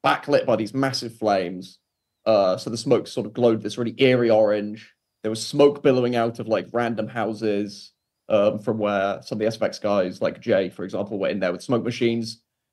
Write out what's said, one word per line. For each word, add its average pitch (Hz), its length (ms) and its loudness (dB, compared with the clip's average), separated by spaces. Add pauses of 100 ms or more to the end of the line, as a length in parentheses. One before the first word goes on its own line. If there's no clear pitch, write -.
backlit 143 420 2
by 120 100 2
these 107 160 -4
massive 127 440 -4
flames. 95 640 -2 (460)
Uh, 98 320 4
so - 140 -8
the 113 80 -4
smoke 120 280 2
sort 107 200 -6
of 107 80 -14
glowed 113 280 2
this 107 140 -8
really 113 220 -4
eerie 127 320 4
orange. 107 640 2 (280)
There 110 80 -4
was 110 160 -6
smoke 143 360 4
billowing 123 340 2
out 117 220 0
of, 110 100 -8
like, - 240 0
random 117 340 -2
houses, 107 840 -4 (380)
um, 107 280 4
from 113 200 -4
where 101 440 0
some - 140 -8
of 104 40 -6
the 107 60 0
S 117 100 0
F - 60 -4
X - 160 -4
guys, 98 440 0
like - 180 -4
Jay, 98 300 0
for 92 140 -12
example, 101 340 -6
were 101 100 -2
in 101 120 -4
there 90 120 0
with - 100 -10
smoke 120 220 -2
machines. 117 580 -2 (300)